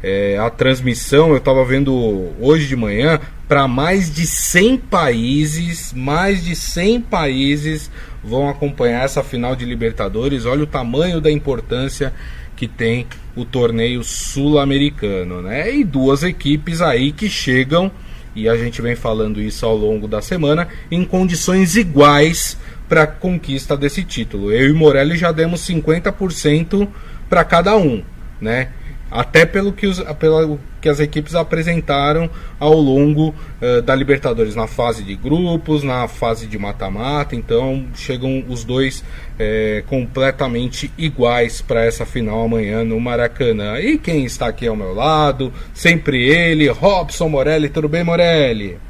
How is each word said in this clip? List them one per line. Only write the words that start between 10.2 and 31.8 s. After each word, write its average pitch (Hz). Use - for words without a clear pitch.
Olha 139
o 147
tamanho 147
da 156
importância 135
que 120
tem 117
o 120
torneio 120
sul-americano, 139
né? 143
E 294
duas 135
equipes 160
aí 139
que 202
chegam, 135
e 110
a 117
gente 117
vem 120
falando 110
isso 107
ao 113
longo 107
da 107
semana, 165
em 180
condições 185
iguais 147
pra 160
conquista 151
desse 143
título. 104
Eu 131
e 151
Morelli 151
já 170
demos 160
cinquenta 170
por 190
cento 170
pra 175
cada 180
um, 123
né? 120
Até 156
pelo 196
que -
os, 185
pelo 156
que 156
as 143
equipes 151
apresentaram 160